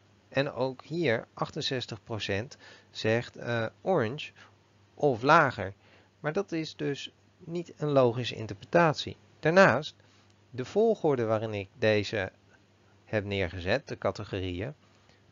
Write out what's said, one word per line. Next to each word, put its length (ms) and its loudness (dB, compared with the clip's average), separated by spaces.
En 220 -2
ook 320 -4
hier, 500 0
achtenzestig 680 -6
procent 540 -6
zegt, 440 -2
eh, 300 -4
orange 500 -2
of 280 0
lager. 520 4
Maar 140 -6
dat 180 -4
is 240 -6
dus 360 -6
niet 400 -10
een 120 -4
logische 460 2
interpretatie. 840 0
Daarnaast, 560 4
de 160 -8
volgorde 600 2
waarin 280 0
ik 240 -6
deze 540 2
heb 180 -2
neergezet, 640 -2
de 100 -10
categorieën, 760 -4